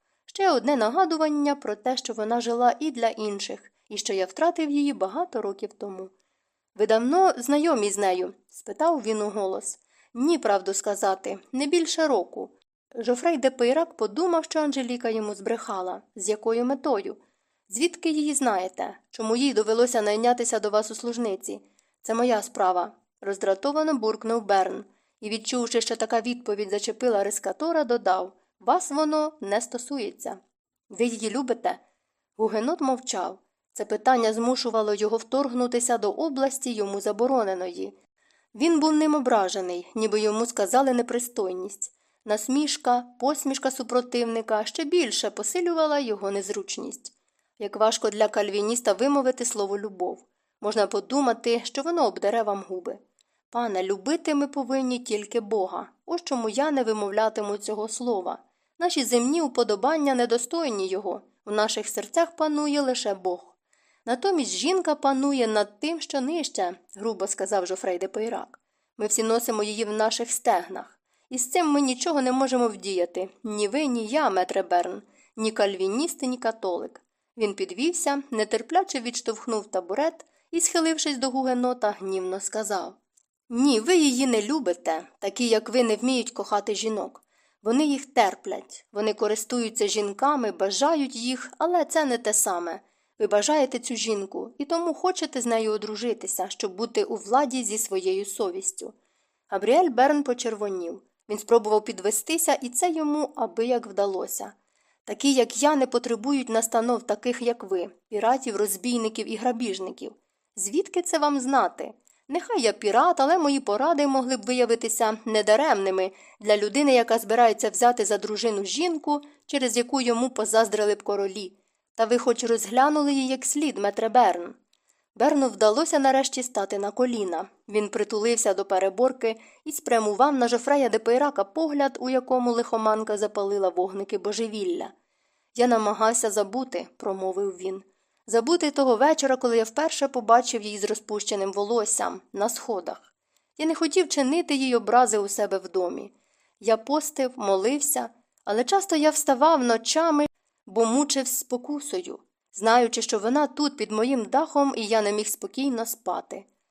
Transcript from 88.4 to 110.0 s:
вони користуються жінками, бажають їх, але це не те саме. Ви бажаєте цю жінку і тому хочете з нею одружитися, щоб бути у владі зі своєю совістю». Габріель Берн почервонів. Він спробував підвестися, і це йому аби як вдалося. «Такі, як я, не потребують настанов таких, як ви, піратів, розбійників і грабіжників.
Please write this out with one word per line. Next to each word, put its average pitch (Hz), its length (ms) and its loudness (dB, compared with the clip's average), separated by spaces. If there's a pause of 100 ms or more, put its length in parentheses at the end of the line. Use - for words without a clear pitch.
вони 208 220 0
користуються 214 720 -2
жінками, 214 640 0
бажають 240 640 0
їх, 247 420 -6
але 330 280 2
це 311 200 0
не 247 120 0
те 214 160 -2
саме. 175 480 -2 (380)
Ви 214 80 2
бажаєте 254 520 2
цю 247 160 -8
жінку 208 640 -6
і 285 80 -6
тому 330 280 -2
хочете 320 480 -2
з 240 40 -4
нею 226 260 0
одружитися, 214 800 -4
щоб 190 260 -8
бути 220 280 -2
у 233 120 -6
владі 247 480 0
зі 208 140 -4
своєю 190 480 -2
совістю». - 680 -6 (540)
Габріель 247 420 4
Берн 277 340 4
почервонів. 208 800 -4 (280)
Він 208 100 -4
спробував 214 460 4
підвестися, 254 680 0
і 262 160 -2
це 359 220 0
йому 302 440 0
аби 226 300 -2
як 240 220 0
вдалося. 196 640 -4 (500)
«Такі, 269 300 0
як 240 300 2
я, 294 120 6
не 262 120 2
потребують 247 640 -2
настанов 240 540 0
таких, 247 380 -2
як 233 220 -2
ви, 185 260 -4 (200)
піратів, 220 460 0
розбійників 220 760 -2
і 220 40 -4
грабіжників. 208 800 -4 (420)